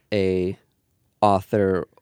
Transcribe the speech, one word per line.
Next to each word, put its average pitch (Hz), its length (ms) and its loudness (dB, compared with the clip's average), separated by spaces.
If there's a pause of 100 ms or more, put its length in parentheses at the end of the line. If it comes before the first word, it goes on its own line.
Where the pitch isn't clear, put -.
(120)
a 95 440 -2 (640)
author 95 640 0 (160)